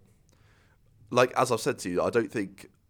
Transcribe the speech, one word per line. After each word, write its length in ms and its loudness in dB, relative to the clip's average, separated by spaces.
like, 260 4
as 160 2
I've 80 0
said 200 -4
to 100 -8
you, 120 0
I 80 2
don't 200 0
think, 400 -10